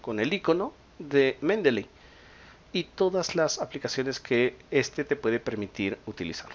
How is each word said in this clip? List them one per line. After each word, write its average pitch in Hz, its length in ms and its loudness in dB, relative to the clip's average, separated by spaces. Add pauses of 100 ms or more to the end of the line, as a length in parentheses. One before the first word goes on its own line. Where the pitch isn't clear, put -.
con 110 200 -4
el 135 120 0
icono 185 400 0 (280)
de 139 400 2
Mendeley 147 480 2 (840)
y 180 120 -2
todas 185 500 0
las 156 260 2
aplicaciones - 600 -4
que 123 360 2 (140)
este 143 340 0
te - 120 0
puede 113 240 0
permitir 101 640 -4
utilizar. - 480 -8